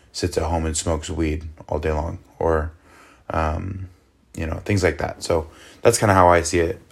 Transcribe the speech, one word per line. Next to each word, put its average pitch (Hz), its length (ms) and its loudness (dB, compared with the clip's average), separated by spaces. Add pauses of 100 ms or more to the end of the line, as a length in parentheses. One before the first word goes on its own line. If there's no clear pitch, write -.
(120)
sits - 260 -4
at 82 60 0
home 82 220 -2
and 78 100 -2
smokes 80 340 -4
weed 80 380 -4 (200)
all 82 120 -4
day 80 120 -2
long, 80 280 -4 (200)
or, 80 320 0 (580)
um, 90 600 -4 (460)
you - 100 -6
know, 80 200 -6
things 101 180 0
like 80 140 2
that. - 260 -6
So 82 260 0 (320)
that's 117 160 4
kinda 104 160 4
how 92 160 8
I 87 120 6
see 85 180 0
it. 82 220 -2 (100)